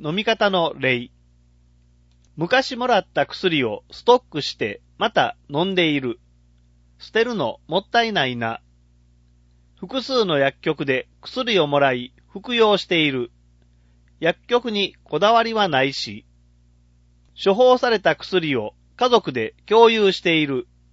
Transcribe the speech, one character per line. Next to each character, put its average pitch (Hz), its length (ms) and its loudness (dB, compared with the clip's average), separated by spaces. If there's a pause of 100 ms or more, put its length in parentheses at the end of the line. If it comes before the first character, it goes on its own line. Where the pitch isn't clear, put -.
飲 151 120 -6
み 208 100 -4
方 220 260 0
の 165 280 -2
例。 127 320 -2 (1300)
昔 247 400 -2
も 240 100 -4
ら 233 140 2
っ - 60 -4
た - 200 -4
薬 160 380 -2
を 107 260 -6
ス - 140 -20
ト 240 140 4
ッ - 120 -20
ク 147 120 -6
し - 140 -12
て 104 260 -8 (160)
ま 220 120 -2
た 135 260 0 (120)
飲 143 160 -2
ん 190 100 -4
で 175 140 2
い 143 120 -2
る。 123 200 -8 (760)
捨 - 140 -20
て 220 120 0
る 240 100 -4
の 135 320 -4
も 165 120 -2
っ 202 100 -6
た 233 160 0
い 226 80 -4
な 160 140 0
い 123 100 -6
な。 117 240 -6 (1160)
複 226 260 -8
数 247 220 0
の 165 140 0
薬 135 220 0
局 156 240 -4
で 131 240 -2 (120)
薬 233 380 -2
を 151 80 2
も 143 140 2
ら 139 120 4
い 123 220 -8 (140)
服 220 260 -8
用 220 220 4
し - 100 -4
て 170 140 2
い 151 100 2
る。 127 200 -4 (920)
薬 160 260 -2
局 240 240 -2
に 202 320 -4
こ - 160 -6
だ 202 140 4
わ 233 100 4
り 226 120 -6
は 208 140 0
な 135 140 2
い 139 100 0
し。 110 320 -12 (1160)
処 196 120 2
方 254 240 4
さ 247 120 0
れ 220 100 0
た 160 160 0
薬 165 400 -2
を 107 180 -6 (220)
家 254 120 0
族 220 240 4
で 113 220 -6 (120)
共 233 240 6
有 208 220 2
し - 80 -10
て 170 160 2
い 151 100 2
る。 131 220 -4 (240)